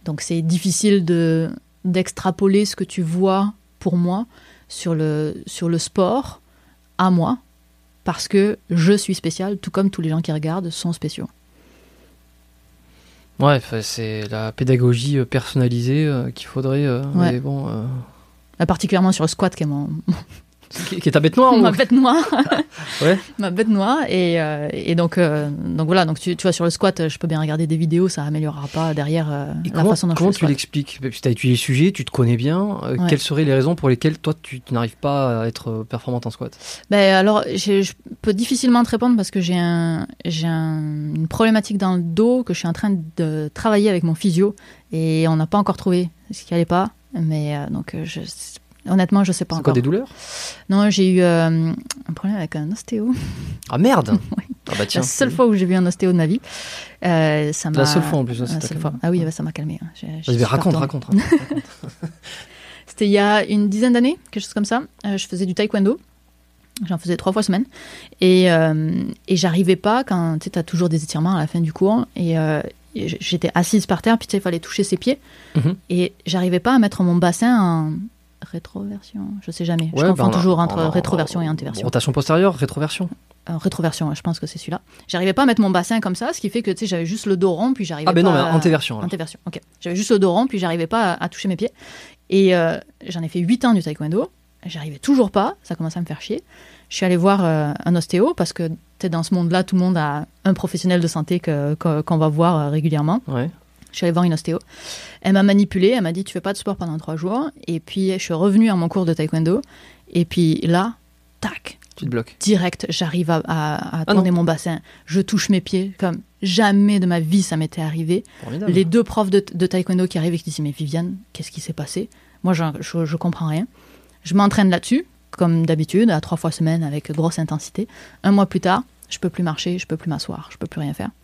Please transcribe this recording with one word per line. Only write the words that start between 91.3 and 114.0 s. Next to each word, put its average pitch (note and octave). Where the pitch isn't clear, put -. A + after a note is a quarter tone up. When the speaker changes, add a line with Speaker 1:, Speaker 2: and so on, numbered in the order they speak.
Speaker 1:
mes F3+
pieds. F3+
Et, F#3
euh, E3
j'en F3
ai E3
fait F3+
huit F3+
ans A#3+
du F#3
taekwondo. D#3+
J'arrivais D#3
toujours B3+
pas, A3+
ça -
commençait E3
à -
me E3
faire -
chier. A#3
Je -
suis G3
allée F3+
voir, G3
euh, D3+
un F3
ostéo, F#3
parce E3+
que E3
t'es F#3
dans E3
ce D#3+
monde-là, F3
tout F#3
le F3+
monde F#3
a D3
un G3+
professionnel F3+
de E3
santé D#3+
que, D3
que, D#3
qu'on D#3+
va D#3
voir, E3
euh, D3
régulièrement. D#3
Speaker 2:
Ouais. C3+
Speaker 1:
Je -
suis -
allée E3+
voir F3
une E3
ostéo. D#3+
Elle F#3+
m'a G3
manipulée, G3+
elle B3
m'a E3
dit, « F#3
Tu -
fais F3+
pas G3
de G3+
sport G3
pendant D#3+
trois D#3+
jours. » G#3+
Et E3
puis, F#3+
je F#3
suis F3
revenue G3+
à G3
mon E3+
cours F#3+
de E3
taekwondo. D#3+
Et F3
puis E3
là, F#3
tac. -
Speaker 2:
Tu -
te C#3+
bloques. A#2+
Speaker 1:
Direct, F#3
j'arrive E3+
à, E3
à, D#3
à -